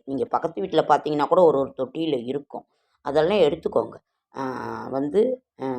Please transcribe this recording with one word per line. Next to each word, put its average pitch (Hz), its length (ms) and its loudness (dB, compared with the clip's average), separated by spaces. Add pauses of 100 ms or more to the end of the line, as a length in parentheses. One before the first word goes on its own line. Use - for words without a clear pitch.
நீங்க 135 200 -4
பக்கத்து 160 360 -4
வீட்டுல 156 220 2
பார்த்தீங்கன்னா 147 440 2
கூட 180 160 6
ஒரு, 147 160 6
ஒரு 131 180 -4
தொட்டியில 135 480 -4
இருக்கும். 135 400 -8 (360)
அதெல்லாம் 156 380 2
எடுத்துக்கோங்க. 123 560 0 (400)
அ, 135 80 -8 (460)
வந்து, 143 320 0 (400)
அ, 131 40 -6 (140)